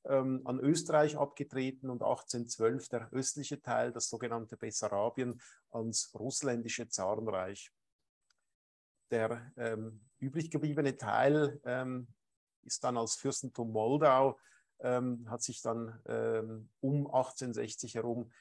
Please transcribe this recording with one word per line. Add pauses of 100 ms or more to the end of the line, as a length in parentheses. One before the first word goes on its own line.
ähm,
an
Österreich
abgetreten
und
achtzehnhundertzwölf
der
östliche
Teil,
das
sogenannte
Bessarabien, (300)
ans
russländische
Zarenreich. (1400)
Der,
ähm, (160)
übrig
gebliebene
Teil,
ähm, (560)
ist
dann
als
Fürstentum
Moldau, (420)
ähm,
hat
sich
dann,
ähm, (120)
um
achtzehnhundertsechzig
herum (100)